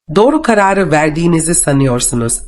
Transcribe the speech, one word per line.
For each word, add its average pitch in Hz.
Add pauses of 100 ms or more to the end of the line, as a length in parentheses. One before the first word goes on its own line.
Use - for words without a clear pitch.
(160)
"Doğru 294
kararı 196
verdiğinizi 160
sanıyorsunuz 123